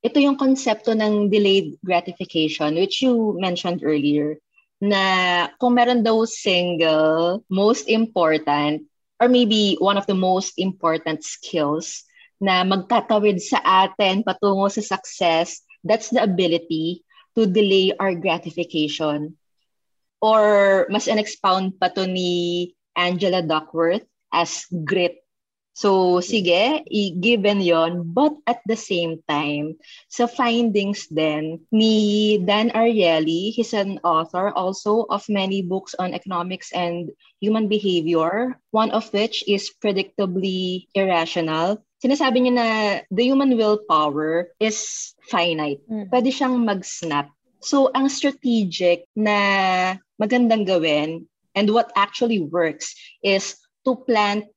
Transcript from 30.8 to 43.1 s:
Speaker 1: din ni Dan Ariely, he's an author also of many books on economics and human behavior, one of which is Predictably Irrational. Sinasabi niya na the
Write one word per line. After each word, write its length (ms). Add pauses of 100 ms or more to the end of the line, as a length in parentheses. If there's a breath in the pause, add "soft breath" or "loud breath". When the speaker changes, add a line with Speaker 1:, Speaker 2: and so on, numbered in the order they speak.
Speaker 1:
din 640
ni 720
Dan 320
Ariely, 800
he's 160
an 320
author 480
also 560
of 240
many 320
books 320
on 160
economics 640
and 320 (320 soft breath)
human 320
behavior, 880 (160)
one 160
of 240
which 320
is 320
Predictably 1120
Irrational. 880 (240)
Sinasabi 400
niya 80
na 160 (400)
the 160